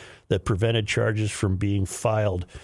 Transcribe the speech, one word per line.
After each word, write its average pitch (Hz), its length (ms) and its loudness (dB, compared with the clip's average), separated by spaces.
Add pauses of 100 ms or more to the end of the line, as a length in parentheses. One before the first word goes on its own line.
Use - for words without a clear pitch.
(260)
that 92 180 0
prevented 110 440 0
charges 107 420 0
from 95 260 0
being 101 300 0
filed. 104 580 0 (200)